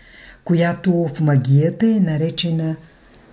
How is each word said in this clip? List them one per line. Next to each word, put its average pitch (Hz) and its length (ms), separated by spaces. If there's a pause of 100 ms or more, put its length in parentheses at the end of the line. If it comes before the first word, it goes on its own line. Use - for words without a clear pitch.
(440)
която 170 680
в - 60
магията 147 680
е 220 140
наречена 160 760 (560)